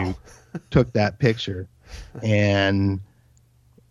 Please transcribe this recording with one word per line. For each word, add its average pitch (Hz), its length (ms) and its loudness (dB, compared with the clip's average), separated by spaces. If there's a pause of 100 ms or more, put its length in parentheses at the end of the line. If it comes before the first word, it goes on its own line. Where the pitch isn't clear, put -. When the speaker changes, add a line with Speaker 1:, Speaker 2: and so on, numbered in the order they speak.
(100)
Speaker 1:
Wow. 92 60 -8 (260)
<laughs> - 280 -16
Speaker 2:
took 123 240 2
that 104 240 0
picture. 101 500 -2 (540)
And 98 760 2 (920)